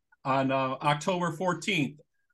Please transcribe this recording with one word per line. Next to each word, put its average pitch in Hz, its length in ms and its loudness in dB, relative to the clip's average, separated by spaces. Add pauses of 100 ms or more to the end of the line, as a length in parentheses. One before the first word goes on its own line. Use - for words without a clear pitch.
(260)
on, 135 260 2
uh, 131 300 0
October 170 500 0
fourteenth. 165 680 -2 (320)